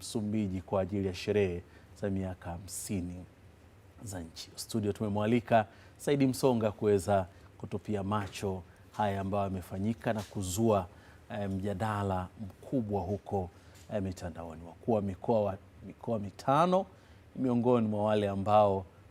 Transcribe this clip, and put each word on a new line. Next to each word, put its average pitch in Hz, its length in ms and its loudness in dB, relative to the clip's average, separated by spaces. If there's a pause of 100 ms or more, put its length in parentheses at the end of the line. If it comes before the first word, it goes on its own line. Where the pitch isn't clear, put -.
Msumbiji 104 600 -2
kwa 95 220 0
ajili 95 240 -2
ya 92 80 -2
sherehe 95 480 0 (380)
za 101 100 -2
miaka 92 400 -4
hamsini 90 760 -8 (800)
za 98 160 -10
nchi. - 340 -14
Studio 104 380 -2
tumemwalika 110 720 2 (300)
Saidi 139 300 2
Msonga 123 460 2
kuweza 101 540 4 (320)
kutupia 104 440 -6
macho 98 600 -4 (340)
haya 98 240 0
ambayo 98 240 -2
yamefanyika 98 680 -4
na 107 100 -4
kuzua, 98 640 0 (440)
eh, 104 200 -4
mjadala 98 800 -2 (120)
mkubwa 104 600 -4
huko, 92 500 -4 (440)
eh, 104 80 -2
mitandaoni. 85 640 -8
Wakuu 85 260 -2
wa 107 100 4
mikoa 101 400 0
wa, 95 140 -2 (300)
mikoa 113 320 -6
mitano 156 680 2 (500)
ni - 60 -4
miongoni 120 460 4
mwa 104 160 0
wale 107 240 4
ambao 98 560 4 (260)